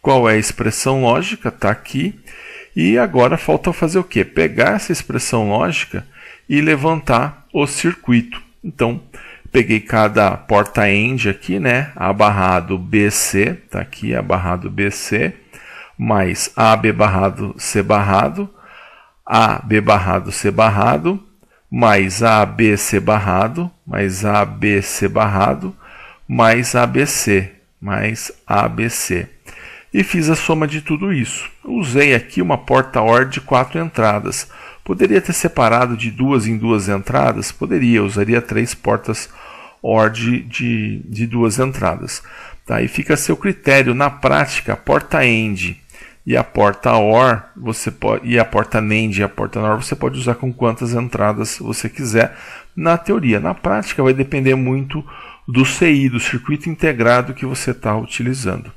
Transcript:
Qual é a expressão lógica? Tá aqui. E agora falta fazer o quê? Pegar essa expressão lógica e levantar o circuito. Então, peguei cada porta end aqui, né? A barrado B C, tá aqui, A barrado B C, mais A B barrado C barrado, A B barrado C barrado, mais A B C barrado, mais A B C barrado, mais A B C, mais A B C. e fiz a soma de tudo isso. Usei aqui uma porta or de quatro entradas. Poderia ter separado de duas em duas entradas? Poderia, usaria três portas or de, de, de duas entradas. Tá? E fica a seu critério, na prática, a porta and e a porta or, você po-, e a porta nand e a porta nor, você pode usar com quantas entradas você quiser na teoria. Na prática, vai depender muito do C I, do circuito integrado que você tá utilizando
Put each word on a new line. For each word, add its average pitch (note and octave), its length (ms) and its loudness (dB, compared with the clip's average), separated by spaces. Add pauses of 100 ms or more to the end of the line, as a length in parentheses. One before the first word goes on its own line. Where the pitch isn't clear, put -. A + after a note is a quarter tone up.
Qual B2+ 300 4
é A2 40 6
a G#2+ 40 4
expressão B2 640 -2
lógica? B2+ 480 0
Tá G#2 200 -2
aqui. D3+ 500 -6 (560)
E F#2+ 220 4
agora C3 400 2
falta D#3 340 0
fazer E3 260 0
o F3+ 60 0
quê? - 180 -2
Pegar A2+ 520 0
essa - 180 -4
expressão A#2+ 560 -2
lógica B2 580 -2 (400)
e C#3+ 140 2
levantar D3 920 0
o C#3+ 160 0
circuito. B2 720 -2 (240)
Então, B2 380 -4 (500)
peguei A2 300 2
cada G#2 560 2
porta G#2 500 2
end G#2+ 400 0
aqui, C3+ 320 -4
né? C#3 380 0
A F#2 160 -2
barrado F#2+ 640 2
B G#2 340 2
C, G#2 440 0 (160)
tá F#2+ 100 -6
aqui, - 340 -6
A B1 60 -2
barrado F2+ 500 -2
B G2+ 200 -2
C, A#2+ 420 -4 (640)
mais G2 580 -2
A A2+ 220 4
B A2 160 2
barrado F#2+ 640 0
C - 260 -4
barrado, G#2+ 680 0 (720)
A A2 340 2
B G#2+ 220 0
barrado G2 500 0
C - 200 -2
barrado, A#2 720 2 (460)
mais G#2 520 2
A A2 220 6
B G#2 320 2
C - 240 0
barrado, G#2+ 680 0 (160)
mais G2 360 -4
A G#2 220 2
B G2+ 380 0
C - 260 -4
barrado, G2+ 680 0 (540)
mais A#2+ 460 4
A A#2+ 120 4
B B2 200 0
C, G2 460 0 (280)
mais G#2+ 500 -6 (160)
A G#2 220 0
B A2+ 220 -2
C. - 460 -6 (600)
e G3 80 2
fiz E3 240 -2
a D#3+ 80 4
soma D#3 300 0
de D3+ 160 -6
tudo E3+ 280 -4
isso. - 380 -4 (160)
Usei C#3+ 500 0
aqui - 280 -2
uma E3 160 0
porta C3 420 0
or A#2 240 4
de C3+ 160 -8
quatro B2+ 400 0
entradas. G#2+ 680 -2 (380)
Poderia G3 380 2
ter - 100 -6
separado A#2+ 640 2
de A2+ 140 -4
duas A#2+ 360 0
em A2 120 -2
duas A2 280 0
entradas? A2+ 640 -2
Poderia, A#2+ 540 2
usaria G#2 380 0
três A#2 320 -4
portas - 560 -4 (500)
or A2 300 2
de, A#2 320 -2
de, A2+ 600 -4
de A2 240 -6
duas A#2 320 0
entradas. A#2+ 640 -2 (440)
Tá? A2+ 160 0
E B2+ 60 -2
fica - 260 -2
a - 20 -2
seu - 220 -2
critério, C#3 560 2
na C#3 160 0
prática, C#3 640 0
a - 20 -8
porta C#3+ 440 0
and G#2+ 560 0 (500)
e B2 100 0
a - 80 2
porta G#2 480 0
or, A2+ 500 4 (140)
você - 340 -8
po-, G#2+ 320 -2
e A#2+ 160 0
a A2+ 60 6
porta A2 380 0
nand G#2+ 340 0
e G2+ 60 0
a G2+ 80 0
porta G#2+ 320 -6
nor, G#2+ 200 0
você C3+ 140 -4
pode B2+ 220 -4
usar B2 160 0
com B2+ 180 -6
quantas A#2+ 400 -2
entradas A2 640 -2
você - 300 -6
quiser A2+ 480 0 (400)
na E3 220 2
teoria. C#3+ 420 0
Na - 140 -2
prática, F#3+ 480 -4
vai C3 100 4
depender C3+ 440 0
muito C3+ 460 -2 (460)
do C3 160 2
C E3 260 0
I, C#3 200 4
do A#2+ 100 -2
circuito D3 480 -4
integrado B2+ 640 0
que C3 140 -8
você C3 260 -4
tá G#2+ 240 -2
utilizando A#2 800 -6